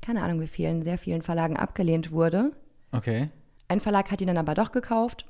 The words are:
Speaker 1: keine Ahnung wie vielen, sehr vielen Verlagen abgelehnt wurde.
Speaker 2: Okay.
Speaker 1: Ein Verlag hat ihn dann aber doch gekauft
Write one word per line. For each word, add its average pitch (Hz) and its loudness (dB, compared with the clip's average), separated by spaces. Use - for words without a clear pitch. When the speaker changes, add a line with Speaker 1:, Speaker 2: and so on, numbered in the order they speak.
Speaker 1:
keine 226 -2
Ahnung 170 0
wie 160 -4
vielen, 165 -2
sehr 175 -2
vielen 165 -4
Verlagen 165 0
abgelehnt 165 0
wurde. 170 2
Speaker 2:
Okay. 120 0
Speaker 1:
Ein 190 2
Verlag 202 2
hat 196 -2
ihn 185 -2
dann 175 2
aber 151 0
doch 220 0
gekauft 233 -2